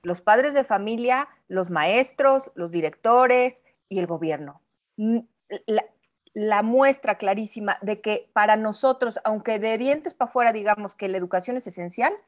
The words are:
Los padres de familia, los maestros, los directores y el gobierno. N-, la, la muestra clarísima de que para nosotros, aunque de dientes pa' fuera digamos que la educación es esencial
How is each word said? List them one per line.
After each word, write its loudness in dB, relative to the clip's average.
Los -6
padres 4
de 2
familia, -2
los -4
maestros, 2
los -8
directores 2
y -4
el -2
gobierno. -6
N-, 0
la, 0
la 0
muestra 2
clarísima -4
de -6
que -6
para 4
nosotros, -2
aunque -2
de -2
dientes -2
pa' -2
fuera 2
digamos -2
que -6
la -4
educación -4
es -10
esencial -4